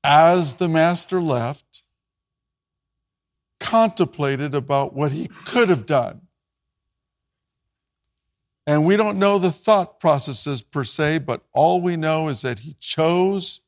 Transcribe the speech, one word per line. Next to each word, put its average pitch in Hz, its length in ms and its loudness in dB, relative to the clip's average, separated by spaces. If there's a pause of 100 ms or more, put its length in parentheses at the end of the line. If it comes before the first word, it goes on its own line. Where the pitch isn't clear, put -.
as 156 500 4
the 180 140 -2
master 170 520 0
left, 135 640 -4 (1800)
contemplated 147 920 0
about 139 400 -2
what 143 180 -2
he 151 160 -6
could - 400 -2
have 139 180 0
done. 135 360 -2 (2500)
And 151 200 2
we 190 100 4
don't 208 220 -2
know 202 200 2
the 180 120 2
thought 190 480 0
processes 139 640 -2
per 139 220 -6
se, 151 340 -2
but 131 240 -6 (100)
all 175 280 2
we 175 160 -4
know 156 320 -2
is 131 140 -6
that 120 180 -6
he 147 180 -18
chose 180 880 -2